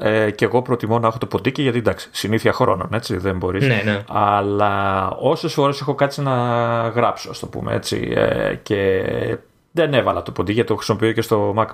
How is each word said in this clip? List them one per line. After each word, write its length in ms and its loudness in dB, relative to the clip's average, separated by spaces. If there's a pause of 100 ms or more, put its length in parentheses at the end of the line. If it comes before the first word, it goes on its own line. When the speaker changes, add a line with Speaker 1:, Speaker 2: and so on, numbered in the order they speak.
Speaker 1:
ε, 300 2
και 140 -2
εγώ 180 2
προτιμώ 360 0
να 80 2
έχω 120 0
το 80 -4
ποντίκι 360 -2
γιατί, 160 2
εντάξει, 340 -2
συνήθεια 400 0
χρόνων, 400 2
έτσι, 240 -4
δεν 200 -2
μπορείς. 300 0
Speaker 2:
Ναι, 180 2
ναι. 240 0
Speaker 1:
Αλλά 1000 2
όσες 420 -2
φορές 280 0
έχω 140 -2
κάτσει 280 0
να 100 0 (560)
γράψω, 420 0
ας 80 -12
το 80 -10
πούμε, 280 -6
έτσι, 420 -2
ε, 460 2
και 400 0 (720)
δεν 220 0
έβαλα 280 0
το 100 -10
ποντίκι, 220 -2
γιατί 140 2
το 80 0
χρησιμοποιώ 360 0
και 100 -2
στο 340 0
Mac 180 2